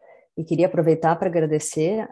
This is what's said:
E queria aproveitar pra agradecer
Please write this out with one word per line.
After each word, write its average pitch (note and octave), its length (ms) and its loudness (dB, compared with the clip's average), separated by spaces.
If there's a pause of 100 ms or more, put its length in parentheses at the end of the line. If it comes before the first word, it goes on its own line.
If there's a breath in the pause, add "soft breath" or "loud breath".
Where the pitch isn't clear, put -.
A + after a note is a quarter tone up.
(360 soft breath)
E D#3+ 80 -6
queria E3 220 2
aproveitar E3 500 2
pra F#3+ 120 -4
agradecer D#3+ 840 -2